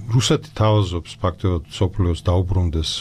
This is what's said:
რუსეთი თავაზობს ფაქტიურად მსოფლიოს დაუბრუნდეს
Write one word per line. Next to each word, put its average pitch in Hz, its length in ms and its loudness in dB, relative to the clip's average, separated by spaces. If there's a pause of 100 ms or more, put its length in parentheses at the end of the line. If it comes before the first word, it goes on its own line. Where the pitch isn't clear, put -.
რუსეთი 131 480 0
თავაზობს 101 640 0
ფაქტიურად 90 480 -2
მსოფლიოს 90 580 -2
დაუბრუნდეს 87 680 0 (100)